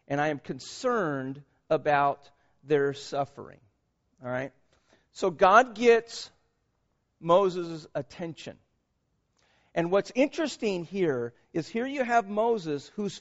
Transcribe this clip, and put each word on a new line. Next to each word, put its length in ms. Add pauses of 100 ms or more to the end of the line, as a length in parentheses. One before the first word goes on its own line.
and 120
I 80
am 120
concerned 1000 (280)
about 600 (340)
their 300
suffering." 680 (640)
All 60
right? 220 (600)
So 180
God 460
gets 540 (920)
Moses' 720
attention. 640 (1160)
And 180
what's 220
interesting 680
here 500 (180)
is 160
here 180
you 160
have 260
Moses 680
who's 240